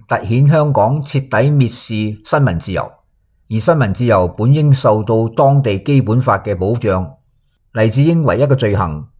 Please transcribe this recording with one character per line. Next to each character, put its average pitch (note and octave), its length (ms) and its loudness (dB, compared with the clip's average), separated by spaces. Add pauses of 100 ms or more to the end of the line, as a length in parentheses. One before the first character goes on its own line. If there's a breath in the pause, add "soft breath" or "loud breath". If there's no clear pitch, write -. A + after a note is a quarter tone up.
凸 - 180 -4
顯 B2+ 220 2
香 D3 260 2
港 C3 300 0
徹 C#3 180 -4
底 C3+ 300 0
蔑 C#3 180 2
視 - 260 -12 (300)
新 - 140 -2
聞 G2+ 220 0
自 G2+ 120 -10
由， D2+ 100 -4
而 - 760 -12
新 E3 160 0
聞 A#2 200 0
自 B2+ 100 -4
由 G2 240 2
本 A2 260 0
應 D3 180 2
受 A2 300 2
到 A2+ 260 0
當 C#3 320 2
地 G#2+ 200 0
基 C#3 200 2
本 A2 200 0
法 G#2 180 0
嘅 G2+ 160 -4
保 F#2 200 -2
障。 F#2 400 -4 (580)
黎 A2+ 180 0
智 B2+ 120 0
英 E3 200 2
唯 G#2+ 160 0
一 C3+ 60 2
嘅 C#3 100 2
罪 G#2+ 220 0
行 D#2 320 -4 (120)